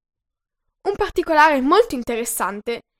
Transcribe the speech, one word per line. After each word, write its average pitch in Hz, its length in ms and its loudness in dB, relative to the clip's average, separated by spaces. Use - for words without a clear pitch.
Un 403 140 -2
particolare 320 680 2
molto 359 340 2
interessante 233 880 -6